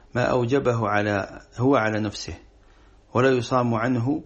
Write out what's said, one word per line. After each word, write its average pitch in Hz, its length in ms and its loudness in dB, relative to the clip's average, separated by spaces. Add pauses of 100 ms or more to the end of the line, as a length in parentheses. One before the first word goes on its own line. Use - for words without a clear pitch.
(140)
ما 120 80 0
أوجبه 120 640 0
على، 104 520 -2 (160)
هو 131 200 2
على 107 240 0
نفسه، 101 340 -8 (800)
ولا 127 160 4
يصام 120 440 0
عنه 123 520 -2